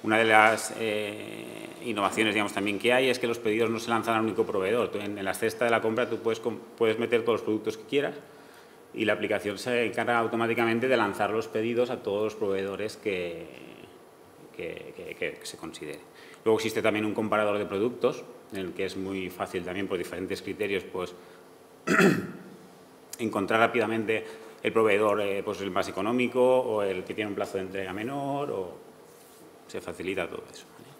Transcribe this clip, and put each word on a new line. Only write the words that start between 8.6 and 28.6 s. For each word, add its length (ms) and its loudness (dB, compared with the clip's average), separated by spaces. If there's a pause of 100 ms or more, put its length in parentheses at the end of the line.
Y 120 -2
la 80 4
aplicación 440 -2
se 280 0
encarga 320 0
automáticamente 680 2
de 100 4
lanzar 320 2
los 180 -2
pedidos 420 0
a 120 -4
todos 220 -2
los 120 -2
proveedores 600 -2
que, 480 -4 (1080)
que, 640 -10
que, 220 -4
que 60 -16
se 120 -12
considere. 420 -12 (440)
Luego 140 4
existe 240 -2
también 240 2
un 80 -2
comparador 440 0
de 80 -2
productos, 580 0 (280)
en 80 -8
el 140 -6
que 120 -4
es 120 -6
muy 320 -6
fácil 340 -6
también 240 -4
por 100 -2
diferentes 440 -6
criterios, 420 -4
pues, 300 -6 (720)
<clears throat> 80 2 (1300)
encontrar 400 2
rápidamente 640 2 (400)
el 100 0
proveedor, 480 4
eh, 220 -2
pues, 180 -4
el 100 -4
más 160 0
económico 540 0
o 400 4
el 220 -2
que 100 -10
tiene 160 -4
un 60 -6
plazo 220 -4
de 80 -2
entrega 280 -6
menor, 580 -4
o 260 -6 (920)